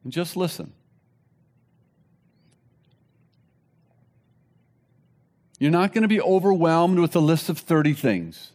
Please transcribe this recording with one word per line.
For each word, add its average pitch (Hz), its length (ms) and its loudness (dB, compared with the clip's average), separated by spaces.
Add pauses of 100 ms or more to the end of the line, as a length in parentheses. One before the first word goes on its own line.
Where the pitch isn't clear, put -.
And 127 100 -14
just 170 240 -6
listen. 180 360 -6 (4000)
You're 143 100 2
not 180 220 2
gonna 220 160 0
be 208 120 2
overwhelmed 175 800 2
with 170 160 0
a 175 60 2
list 156 280 0
of 160 80 -4
thirty 156 380 0
things. 90 600 -6